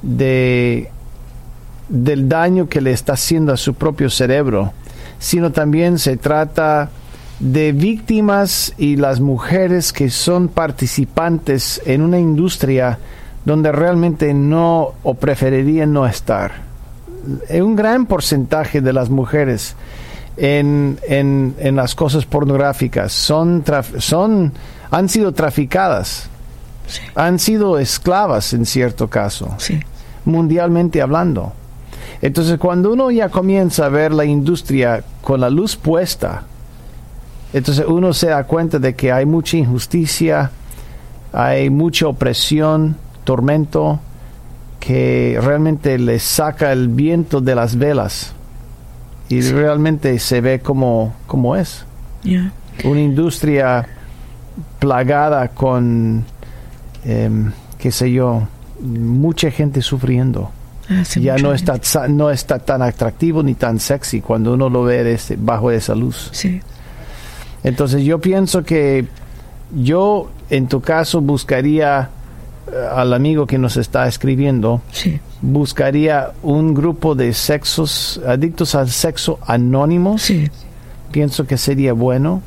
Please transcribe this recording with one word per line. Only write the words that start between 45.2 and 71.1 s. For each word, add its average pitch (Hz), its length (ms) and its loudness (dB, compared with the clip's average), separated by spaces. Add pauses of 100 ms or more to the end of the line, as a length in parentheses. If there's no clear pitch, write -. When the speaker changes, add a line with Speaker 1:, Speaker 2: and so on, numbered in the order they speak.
Speaker 1:
realmente 147 560 2
le 120 220 2
saca 151 540 0
el 127 160 2
viento 156 500 2
de 131 160 2
las 120 220 0
velas 123 560 0 (960)
y 123 120 2
Speaker 2:
Sí. 127 120 2
Speaker 1:
realmente 151 680 2
se 123 220 0
ve 131 180 2
como, 120 540 0 (140)
como 127 280 0
es. - 300 -4 (380)
Speaker 2:
Ya. 185 280 0 (320)
Speaker 1:
Una 143 160 2
industria 143 880 2 (920)
plagada 139 680 2
con, 117 760 2 (800)
em, 110 460 0 (260)
qué 127 140 0
sé 127 200 0
yo, 120 360 2 (340)
mucha 127 720 0
gente 139 300 0
sufriendo. 127 720 0 (380)
Speaker 2:
Ah, 185 160 2
sí, - 160 -2
Speaker 1:
Ya 131 120 2
Speaker 2:
mucha 135 100 2
Speaker 1:
no 143 120 2
Speaker 2:
gente. 165 180 0
Speaker 1:
está 127 100 -2
sa-, 139 260 0
no 147 200 4
está 131 300 -2
tan 131 220 0
atractivo 127 600 0
ni 135 120 2
tan 117 260 0
sexy 139 420 -2
cuando 113 320 0
uno 131 160 2
lo 123 140 2
ve 123 200 2
de 117 100 2
ese, 110 260 -6
bajo 117 320 0
esa 113 240 0
luz. 120 380 -4
Speaker 2:
Sí. 185 260 -2 (1040)
Speaker 1:
Entonces 139 400 2
yo 156 160 2
pienso 185 440 2
que 139 420 2 (680)
yo, 175 540 2 (200)
en 135 180 0
tu 131 140 0
caso, 160 400 0